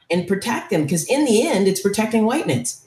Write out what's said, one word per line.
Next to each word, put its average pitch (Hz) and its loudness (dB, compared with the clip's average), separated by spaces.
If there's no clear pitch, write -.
and 175 -2
protect 226 -4
them. 156 0
'Cause 165 0
in 294 2
the 233 4
end, 202 2
it's 190 0
protecting 220 0
whiteness. 233 -2